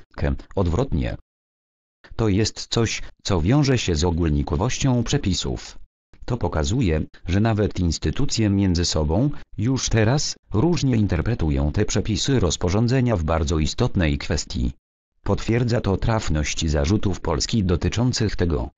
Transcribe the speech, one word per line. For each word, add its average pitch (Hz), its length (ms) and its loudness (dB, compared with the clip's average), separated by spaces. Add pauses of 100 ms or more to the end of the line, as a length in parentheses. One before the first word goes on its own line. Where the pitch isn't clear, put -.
(160)
KE, 71 200 -2 (200)
odwrotnie. 87 640 0 (960)
To 113 120 0
jest 107 400 0
coś, - 340 0 (220)
co 87 180 0
wiąże 131 360 4
się 90 180 0
z 73 80 0
ogólnikowością 87 1000 0
przepisów. 92 720 -4 (480)
To 120 120 -2
pokazuje, 80 640 0 (260)
że 92 120 2
nawet 104 400 0
instytucje 90 720 0
między 95 360 2
sobą, 82 440 0 (280)
już 123 320 -2
teraz, 117 460 2 (180)
różnie 135 420 2
interpretują 78 760 0
te 101 140 0
przepisy 110 540 0
rozporządzenia 113 800 2
w 80 60 -2
bardzo 78 360 0
istotnej 78 580 0
kwestii. - 540 -4 (520)
Potwierdza 117 580 0
to 95 160 0
trafność 82 720 -2
zarzutów 90 520 0
Polski 85 420 -2
dotyczących 101 720 0
tego, 85 420 0